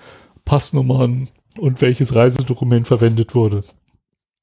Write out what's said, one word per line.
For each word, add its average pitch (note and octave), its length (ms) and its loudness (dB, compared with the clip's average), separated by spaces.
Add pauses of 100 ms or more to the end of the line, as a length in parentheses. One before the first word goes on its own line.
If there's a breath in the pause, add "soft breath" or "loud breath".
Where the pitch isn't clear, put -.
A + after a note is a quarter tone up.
(460 loud breath)
Passnummern C3 840 0 (300)
und C#3+ 240 -2
welches B2+ 320 0
Reisedokument B2 720 0
verwendet A2+ 460 0
wurde. G#2 300 0 (800)